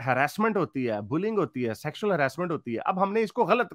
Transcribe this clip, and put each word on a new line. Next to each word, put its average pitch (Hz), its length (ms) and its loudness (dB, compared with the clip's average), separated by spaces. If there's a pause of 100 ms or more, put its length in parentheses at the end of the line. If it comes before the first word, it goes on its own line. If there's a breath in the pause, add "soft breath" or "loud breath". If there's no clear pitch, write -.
हैरेसमेंट 143 560 2
होती 143 260 0
है, 107 180 0
बुलिंग 175 360 -2
होती 139 260 0
है, 113 100 0
सेक्सुअल 170 400 -2
हैरेसमेंट 165 380 0
होती 120 220 -4
है, 107 60 -2
अब 185 200 -2
हमने 196 220 2
इसको 220 240 0
गलत 226 300 2